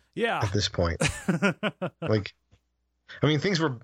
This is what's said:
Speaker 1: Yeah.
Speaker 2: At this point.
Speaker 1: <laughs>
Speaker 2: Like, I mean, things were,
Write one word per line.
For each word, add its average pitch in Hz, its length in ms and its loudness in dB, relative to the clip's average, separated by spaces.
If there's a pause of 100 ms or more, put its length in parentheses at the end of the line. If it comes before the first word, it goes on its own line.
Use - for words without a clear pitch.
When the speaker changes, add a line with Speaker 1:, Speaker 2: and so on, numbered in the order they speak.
(140)
Speaker 1:
Yeah. 208 280 -2
Speaker 2:
At 104 100 0
this 104 160 0
point. 85 340 0 (240)
Speaker 1:
<laughs> 180 160 0 (580)
Speaker 2:
Like, 110 340 0 (880)
I 143 40 6
mean, 151 140 4
things 175 200 0
were, 135 240 0